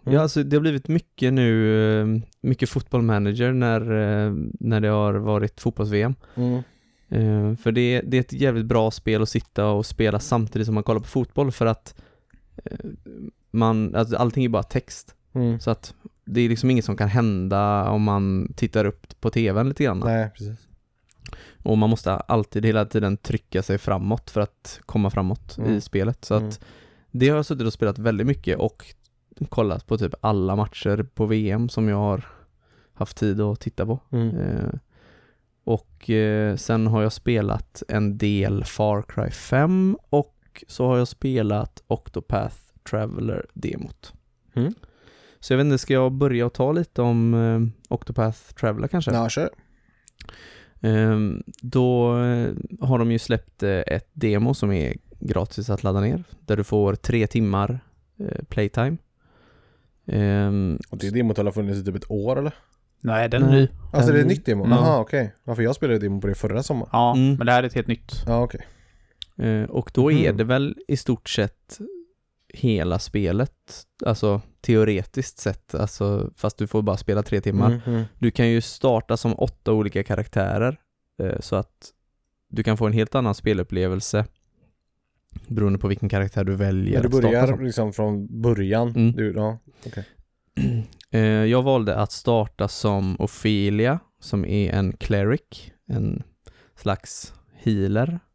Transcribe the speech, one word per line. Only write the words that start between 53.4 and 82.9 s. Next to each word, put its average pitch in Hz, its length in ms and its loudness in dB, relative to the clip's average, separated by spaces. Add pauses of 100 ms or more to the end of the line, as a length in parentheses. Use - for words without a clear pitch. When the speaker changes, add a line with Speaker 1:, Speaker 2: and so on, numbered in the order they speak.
Speaker 2:
eh, 101 60 0 (180)
ett 98 260 -4
demo 113 400 2
som 104 180 0
är 78 240 0 (240)
gratis 98 500 -4
att 101 140 -2
ladda 98 180 0
ner, 147 220 -2 (160)
där 104 180 -2
du 101 60 -2
får 101 320 2
tre 113 320 0
timmar, 104 520 0 (400)
eh, - 300 -8
playtime. 123 480 -2 (1080)
Ehm, 101 720 0 (100)
Speaker 1:
Och 98 80 -12
det 98 120 -4
demot 113 280 0
har 104 140 0
funnits 101 280 -2
i 92 60 -8
typ 95 100 -4
ett - 160 -8
år, 110 280 -2
eller? 147 140 -4 (480)
Speaker 3:
Nej, 113 280 0
den 127 140 4
är 135 60 6
Speaker 2:
Nej. 135 120 10
Speaker 3:
ny. 135 60 6 (260)
Speaker 1:
Alltså, 120 180 6
det 147 60 6
är - 20 8
ett 147 60 6
Speaker 2:
Mm. - 20 4
Speaker 1:
nytt - 180 0
demo? 101 240 0
Speaker 2:
Ja. 120 60 8
Speaker 1:
Aha, 147 240 6
okej. 113 440 -2
Ja, 120 120 -4
för 117 80 0
jag 127 120 2
spelade 120 240 0
demo 98 220 -2
på 101 60 -2
det 98 80 0
förra 107 280 -4
sommaren. 135 300 -4
Speaker 3:
Ja, 120 220 4
Speaker 2:
Mm. 135 200 4
Speaker 3:
men 123 100 -2
det 131 60 4
här 127 120 6
är 127 40 -2
ett 120 60 -6
helt 117 140 -2
nytt. - 400 -6
Speaker 1:
Ja, 117 160 2
okej. - 180 -6 (840)
Speaker 2:
Eh, 107 160 0
och - 300 -4
då 139 180 4
är 131 180 4
Speaker 1:
Mhm. 101 80 0
Speaker 2:
det 110 60 0
väl 135 320 0 (120)
i 139 100 -2
stort - 320 -4
sett - 500 -4 (760)
hela 90 460 0
spelet, - 840 -4 (220)
alltså 104 360 0 (200)
teoretiskt 107 800 0
sett, - 360 -6
alltså, 101 600 -2
fast - 220 -6
du 104 100 -4
får 107 140 -2
bara 101 160 -2
spela 104 260 -2
tre 98 180 -2
timmar. 101 300 2
Speaker 1:
Mm, 117 140 -2
mm. 117 180 -2 (160)
Speaker 2:
Du 117 120 2
kan 117 180 2
ju 117 120 4
starta 117 560 0
som 113 180 -2
åtta - 380 -2
olika 104 300 0
karaktärer, 104 760 -2 (440)
eh, - 160 -2
så - 160 -4
att - 360 -6 (580)
du 107 140 -4
kan 107 140 0
få 110 100 0
en 104 60 2